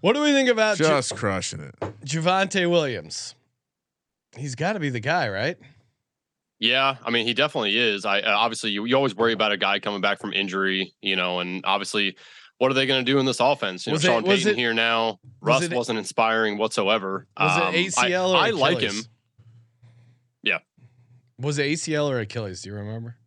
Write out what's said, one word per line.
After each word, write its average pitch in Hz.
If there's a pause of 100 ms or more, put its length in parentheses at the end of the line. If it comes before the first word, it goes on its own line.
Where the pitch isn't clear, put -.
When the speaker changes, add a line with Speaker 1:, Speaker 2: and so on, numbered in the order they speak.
Speaker 1:
What 196
do 294
we 294
think 269
about 214
Ja- 156
Speaker 2:
Just 147
crushing 95
it? 71 (280)
Speaker 1:
Javonte 180
Williams? 131 (1000)
He's 131
gotta 185
be 147
the 123
guy, 139
right? 110 (1000)
Speaker 3:
Yeah, 131
I 117
mean, 117
he 120
definitely 117
is. 104
I, 101
uh, 101
obviously, 110
you, 101
you 123
always 131
worry 113
about 107
a 101
guy 98
coming 101
back 101
from 104
injury, 95
you 98
know, 90
and 90
obviously, 98 (400)
what 131
are -
they 135
gonna 131
do 135
in 131
this 123
offense? 113
You -
know, 156
Speaker 1:
Was 151
it, -
Speaker 3:
Sean 117
Speaker 1:
was 190
Speaker 3:
Payton 208
Speaker 1:
it, 190
Speaker 3:
here 120
now. 113
Speaker 1:
was 101 (220)
Speaker 3:
Russ 127
Speaker 1:
it, 165
Speaker 3:
wasn't 113
inspiring 110
whatsoever. 101 (120)
Speaker 1:
was 92
it 92
Speaker 3:
Um, 92
Speaker 1:
A 180
C 123
L 185
Speaker 3:
I, 170
Speaker 1:
or -
Speaker 3:
I -
like 165
Speaker 1:
Achilles? 104
Speaker 3:
him. - (1300)
Yeah. 92 (840)
Speaker 1:
Was 143
it 143
A 156
C 160
L 147
or 127
Achilles? 101
Do -
you 104
remember? 113